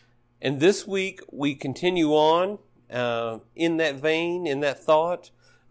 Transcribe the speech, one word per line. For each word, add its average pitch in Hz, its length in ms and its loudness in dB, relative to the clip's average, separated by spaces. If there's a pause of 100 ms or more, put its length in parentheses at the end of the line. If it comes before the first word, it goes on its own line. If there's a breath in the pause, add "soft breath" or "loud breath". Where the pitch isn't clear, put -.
(420 soft breath)
And 135 180 -4
this 196 280 2
week, 190 320 -4 (120)
we 143 220 -2
continue 151 580 0
on, 170 460 2 (340)
uh, 117 480 -4 (160)
in 165 220 0
that 156 180 0
vein, 165 520 -2
in 139 140 -2
that 139 220 -2
thought. 165 460 0 (400 soft breath)